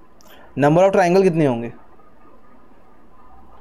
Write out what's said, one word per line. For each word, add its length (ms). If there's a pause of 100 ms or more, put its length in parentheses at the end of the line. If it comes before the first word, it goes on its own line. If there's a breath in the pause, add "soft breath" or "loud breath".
(600 loud breath)
Number 240
of 100
triangle 300
कितने 220
होंगे, 260 (1900)